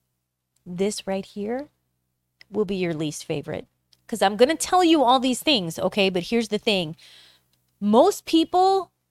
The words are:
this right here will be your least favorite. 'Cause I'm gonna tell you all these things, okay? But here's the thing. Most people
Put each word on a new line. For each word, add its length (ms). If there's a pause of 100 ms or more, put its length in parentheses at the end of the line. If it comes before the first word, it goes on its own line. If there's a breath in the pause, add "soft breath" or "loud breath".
(640)
this 420
right 180
here 440 (840)
will 140
be 120
your 180
least 300
favorite. 420 (400)
'Cause 160
I'm 140
gonna 200
tell 260
you 220
all 160
these 220
things, 360
okay? 300
But 160
here's 240
the 100
thing. 380 (840 loud breath)
Most 460
people 640 (200)